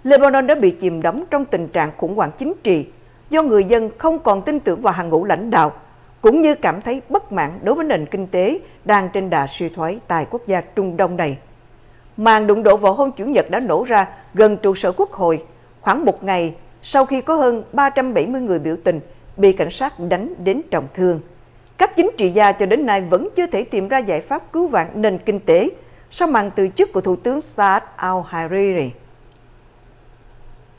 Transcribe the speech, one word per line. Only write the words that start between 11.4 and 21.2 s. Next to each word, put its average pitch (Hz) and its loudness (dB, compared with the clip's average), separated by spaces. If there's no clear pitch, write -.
Màn 214 2
đụng 208 2
độ 208 6
vào 196 2
hôm 277 0
Chủ 196 -10
nhật 262 0
đã 185 -2
nổ 202 0
ra 208 2
gần 214 4
trụ 196 0
sở 185 -2
Quốc - -2
hội, 165 -2
khoảng 262 0
một - 0
ngày 175 -2
sau - 2
khi 262 -4
có 311 -2
hơn 247 0
ba 277 2
trăm 262 -2
bảy 170 0
mươi 254 -6
người 190 -2
biểu 160 -4
tình 170 0
bị 196 6
cảnh 180 -2
sát 262 -6
đánh 185 -4
đến 196 -2
trọng 143 -4
thương. 180 0